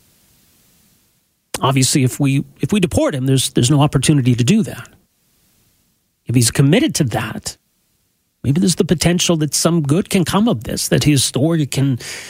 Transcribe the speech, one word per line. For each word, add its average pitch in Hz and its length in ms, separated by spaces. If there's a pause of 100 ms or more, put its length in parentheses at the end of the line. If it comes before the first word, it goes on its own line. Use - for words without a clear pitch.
(1600)
Obviously, 135 440
if - 160
we, 139 240 (160)
if - 120
we 208 60
deport 226 360
him, 131 120
there's, 135 240
there's 123 200
no 147 100
opportunity 139 540
to 117 100
do 196 180
that. - 260 (1400)
If 117 100
he's 120 160
committed 185 440
to - 80
that, - 520 (880)
maybe 139 160
there's 190 160
the 202 80
potential 175 540
that 147 140
some 170 300
good 147 260
can 185 160
come 202 220
of 151 160
this, - 260
that 139 140
his 147 220
story 151 420
can, 135 320 (320)